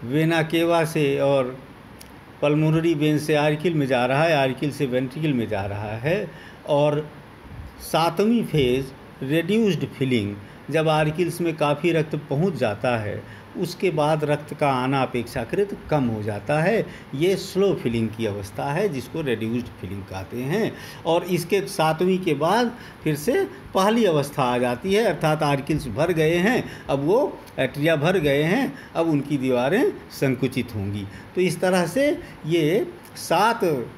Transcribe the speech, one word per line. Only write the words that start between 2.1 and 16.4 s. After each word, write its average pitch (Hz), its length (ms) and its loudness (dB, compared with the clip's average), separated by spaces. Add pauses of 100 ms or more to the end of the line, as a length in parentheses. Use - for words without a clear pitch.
pulmonary 156 520 4
vein 151 260 2
से 151 160 0
आर्किल 151 380 2
में 147 120 2
जा 127 200 2
रहा 135 180 4
है, 160 120 4
आर्किल 135 360 0
से 143 140 -2
ventricle 131 480 -2
में 117 140 0
जा 98 180 -2
रहा 101 140 -6
है। 131 520 -4 (360)
और 147 420 2 (720)
सातवीं 190 640 2
phase 135 420 2 (380)
reduced 165 600 2
filling, 113 500 0 (340)
जब 156 200 2
आर्किल्स 156 520 2
में 165 160 -2
काफ़ी 147 340 2
रक्त 160 240 0
पहुंच 151 380 0
जाता 120 440 0
है, 104 500 -8 (100)
उसके 180 320 0
बाद 156 340 2
रक्त 147 300 -2
का 147 160 2
आना 131 320 2
अपेक्षाकृत 127 760 -2 (120)
कम 147 140 2
हो 110 200 -2
जाता 104 360 -2